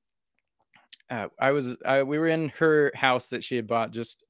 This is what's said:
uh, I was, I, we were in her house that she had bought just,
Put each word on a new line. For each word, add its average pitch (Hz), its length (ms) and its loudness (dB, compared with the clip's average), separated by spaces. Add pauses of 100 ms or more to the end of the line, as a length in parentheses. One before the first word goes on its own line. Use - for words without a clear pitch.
(1120)
uh, 110 180 -6 (100)
I 135 140 2
was, 127 320 -2
I, 139 180 2
we 143 160 -2
were 160 80 0
in 160 240 0
her 151 440 4
house 127 340 2
that 123 160 -6
she 127 120 -4
had 113 100 -2
bought 113 240 0
just, 113 400 -10